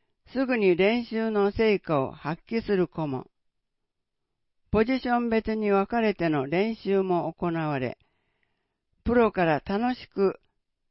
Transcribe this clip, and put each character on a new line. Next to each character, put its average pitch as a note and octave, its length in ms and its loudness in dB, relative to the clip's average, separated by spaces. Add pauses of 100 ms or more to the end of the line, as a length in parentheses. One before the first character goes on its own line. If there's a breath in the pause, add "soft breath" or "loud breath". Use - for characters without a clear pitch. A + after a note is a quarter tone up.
(340)
す A#3+ 120 0
ぐ B3 120 0
に F#3+ 180 4
練 A3 300 2
習 A3 260 -4
の G3+ 200 2
成 G#3+ 280 2
果 D3 220 -2
を B2 100 -4
発 D#3 380 -10
揮 A3+ 120 -2
す G#3 140 -2
る F3+ 120 2
子 D#3 200 -8
も。 C3 200 -6 (1400)
ポ G#3+ 120 4
ジ B3+ 160 -2
シ B3 100 -4
ョ A#3+ 100 2
ン A#3+ 100 -2
別 A3 260 -2
に G#3+ 160 0
分 G3 180 2
か A#3 120 -2
れ G#3+ 120 2
て E3+ 160 -2
の C#3+ 180 0
練 G3+ 280 0
習 G3 260 0
も E3+ 320 -2
行 - 140 -4
わ D#3 320 -2
れ、 B2+ 180 -6 (1080)
プ A#3+ 120 0
ロ A3+ 160 4
か F3+ 140 0
ら D3+ 200 2
楽 A#3+ 300 -2
し - 140 -16
く F#3+ 300 -2 (520)